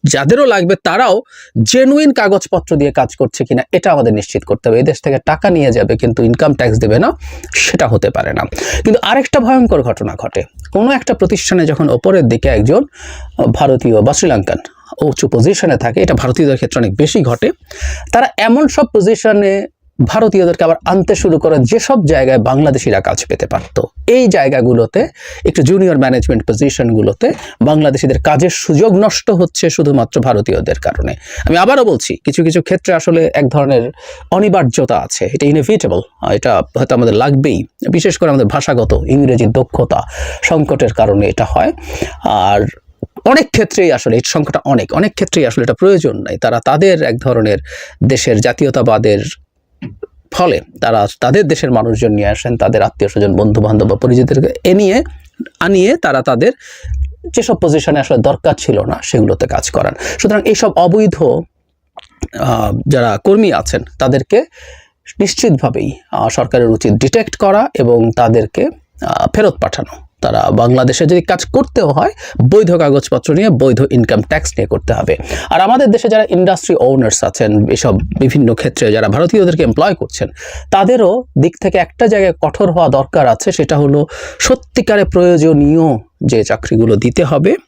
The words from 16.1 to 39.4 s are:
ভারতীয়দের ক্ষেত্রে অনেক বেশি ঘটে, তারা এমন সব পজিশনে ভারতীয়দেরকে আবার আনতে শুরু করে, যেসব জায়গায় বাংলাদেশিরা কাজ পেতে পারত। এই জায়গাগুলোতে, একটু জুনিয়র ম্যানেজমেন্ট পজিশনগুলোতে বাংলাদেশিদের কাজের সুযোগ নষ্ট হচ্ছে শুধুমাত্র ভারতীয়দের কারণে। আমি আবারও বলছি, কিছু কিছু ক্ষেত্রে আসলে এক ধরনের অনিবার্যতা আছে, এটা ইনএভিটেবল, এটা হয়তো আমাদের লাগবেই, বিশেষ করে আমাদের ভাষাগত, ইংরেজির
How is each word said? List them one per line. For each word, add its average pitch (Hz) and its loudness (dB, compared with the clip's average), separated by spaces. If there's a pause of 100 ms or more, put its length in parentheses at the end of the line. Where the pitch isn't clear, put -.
ভারতীয়দের 131 0
ক্ষেত্রে - -4
অনেক 101 -2
বেশি 156 0
ঘটে, 123 0 (640)
তারা 247 2 (100)
এমন 233 2
সব 294 0
পজিশনে 202 0 (400)
ভারতীয়দেরকে 196 2
আবার 160 2 (100)
আনতে 190 0
শুরু 165 0
করে, 160 2
যেসব 220 0
জায়গায় 131 2
বাংলাদেশিরা 127 0
কাজ - -4
পেতে - -4
পারত। - -4 (260)
এই 247 4
জায়গাগুলোতে, 135 0 (380)
একটু - 0
জুনিয়র 180 2
ম্যানেজমেন্ট 127 0
পজিশনগুলোতে 113 0 (280)
বাংলাদেশিদের 143 0
কাজের 151 2
সুযোগ 175 2
নষ্ট 208 0
হচ্ছে 175 0
শুধুমাত্র 143 0
ভারতীয়দের 104 -2
কারণে। - -4 (320)
আমি 165 2
আবারও 240 2
বলছি, 160 -2
কিছু 151 0
কিছু 165 0
ক্ষেত্রে 185 -2
আসলে 165 0
এক 139 0
ধরনের 135 0 (400)
অনিবার্যতা 170 0
আছে, - -6
এটা 117 -2
ইনএভিটেবল, 143 0 (300)
এটা 104 0 (140)
হয়তো 131 0
আমাদের 117 2
লাগবেই, 135 0 (260)
বিশেষ 165 -2
করে 165 0
আমাদের 131 2
ভাষাগত, 120 0
ইংরেজির 123 2